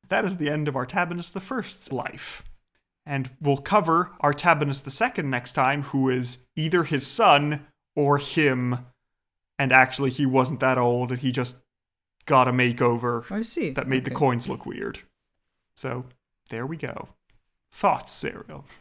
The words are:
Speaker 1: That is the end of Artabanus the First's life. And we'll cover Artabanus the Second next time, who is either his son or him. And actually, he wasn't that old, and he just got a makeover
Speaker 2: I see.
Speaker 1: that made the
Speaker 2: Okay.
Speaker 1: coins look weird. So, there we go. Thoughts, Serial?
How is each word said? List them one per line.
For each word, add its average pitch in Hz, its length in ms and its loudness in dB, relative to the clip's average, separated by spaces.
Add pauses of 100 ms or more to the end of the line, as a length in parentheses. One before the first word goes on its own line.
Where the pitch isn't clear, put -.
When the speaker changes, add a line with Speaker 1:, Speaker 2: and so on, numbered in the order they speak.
Speaker 1:
That 208 160 0
is 190 120 -4
the 147 120 -2
end 151 180 0
of 143 80 -4
Artabanus 175 560 -4
the 190 100 -8
First's - 500 -8
life. - 520 -10 (640)
And 135 240 -4 (120)
we'll 147 160 2
cover 175 540 2 (120)
Artabanus 147 600 2
the 135 80 -8
Second 214 380 -2
next 123 240 -4
time, 139 300 0
who 135 260 0
is 123 300 -2 (160)
either 160 280 2
his 143 220 -2
son 147 600 4 (280)
or 143 220 4
him. 127 680 0 (720)
And 135 120 0
actually, 131 400 4
he 139 140 -2
wasn't 127 360 2
that 127 160 2
old, 120 340 0
and 127 100 -6
he 135 100 0
just 123 260 -4 (680)
got 127 220 6
a 120 60 0
makeover 120 760 2
Speaker 2:
I 202 120 -4
see. 226 300 -4
Speaker 1:
that 131 160 -6
made 131 180 0
the 123 60 -6
Speaker 2:
Okay. 123 80 -8
Speaker 1:
coins 123 280 2
look - 180 -8
weird. - 340 -10 (760)
So, 127 300 -8 (440)
there 113 160 -6
we 160 120 -8
go. - 320 -10 (640)
Thoughts, - 420 0
Serial? - 520 -8 (160)